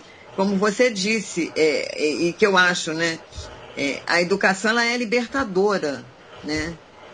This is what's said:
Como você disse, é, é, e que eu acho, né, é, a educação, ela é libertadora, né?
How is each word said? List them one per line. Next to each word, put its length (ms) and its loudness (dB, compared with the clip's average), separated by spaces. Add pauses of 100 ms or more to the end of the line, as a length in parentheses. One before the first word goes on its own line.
(380)
Como 180 2
você 340 2
disse, 640 -2
é, 480 0
é, 120 0
e 180 0
que 160 2
eu 80 4
acho, 380 4
né, 260 -2 (560)
é, 320 -4
a 140 2
educação, 500 2
ela 140 2
é 100 0
libertadora, 1120 0 (400)
né? 280 -4 (400)